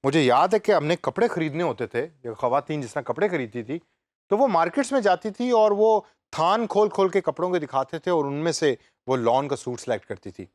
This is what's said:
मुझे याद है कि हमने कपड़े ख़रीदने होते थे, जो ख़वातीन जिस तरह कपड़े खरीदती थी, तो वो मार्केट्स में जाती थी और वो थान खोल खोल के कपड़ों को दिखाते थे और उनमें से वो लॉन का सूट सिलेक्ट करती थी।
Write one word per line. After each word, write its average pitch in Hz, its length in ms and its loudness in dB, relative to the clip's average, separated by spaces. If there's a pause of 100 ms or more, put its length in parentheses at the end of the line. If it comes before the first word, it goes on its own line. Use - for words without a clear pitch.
मुझे 143 180 2
याद 139 320 4
है 214 60 2
कि 208 120 0
हमने 156 240 2
कपड़े 196 320 -2
ख़रीदने 160 340 -4
होते 127 240 -4
थे, 123 200 -2
जो 120 280 -12
ख़वातीन 139 480 -2
जिस 120 120 -12
तरह 139 80 -4
कपड़े 156 260 -2
खरीदती 120 340 -6
थी, 139 180 -8 (500)
तो 202 60 2
वो 269 100 2
मार्केट्स 180 460 0
में 269 100 0
जाती 196 280 0
थी 240 220 -4
और 214 200 4
वो 214 340 2 (260)
थान 202 340 0
खोल 208 220 2
खोल 190 220 2
के 196 100 0
कपड़ों 170 300 -4
को 180 80 0
दिखाते 143 400 -4
थे 180 120 -4
और 156 160 2
उनमें 151 260 -2
से 147 240 0 (300)
वो 131 100 0
लॉन 127 320 2
का 135 80 -4
सूट 123 220 -8
सिलेक्ट 110 260 -4
करती 101 260 -12
थी। 90 240 -16